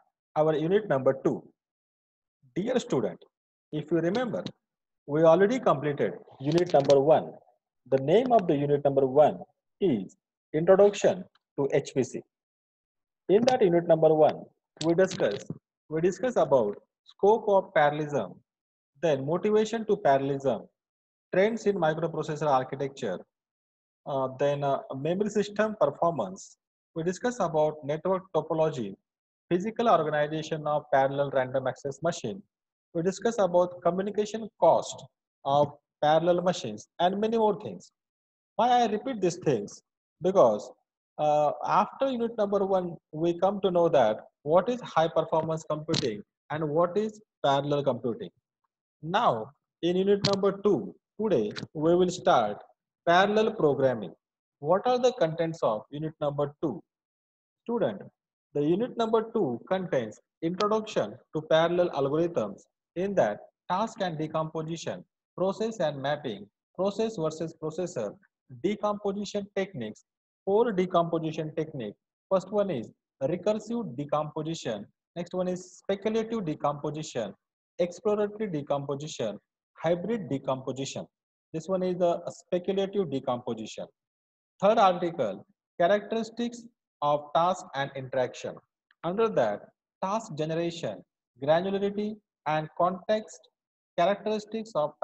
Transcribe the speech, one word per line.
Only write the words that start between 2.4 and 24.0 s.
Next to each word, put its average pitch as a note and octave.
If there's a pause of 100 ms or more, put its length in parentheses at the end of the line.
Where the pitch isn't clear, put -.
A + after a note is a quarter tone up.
Dear A#3
student, G#2 (460)
if D#3
you E3+
remember, G3 (640)
we D3+
already G3
completed C#3+ (260)
unit E3
number C#3
one. C3+ (640)
The C3+
name G3+
of G3+
the D3+
unit C#3+
number C3+
one B2+ (420)
is G#2 (360)
Introduction F#3 (340)
to C#3
H C#3+
P C3
C. - (1080)
In G#3
that B3+
unit E3+
number D#3+
one, D3+ (420)
we E3+
discuss, E3+ (460)
we D#3
discuss G3
about C3+ (300)
scope G#3+
of F#3+
parallelism, D3 (680)
then C#3+
motivation G#3+
to G3+
parallelism, C3+ (680)
trends G#3+
in G3+
microprocessor D#3+
architecture, C3 (840)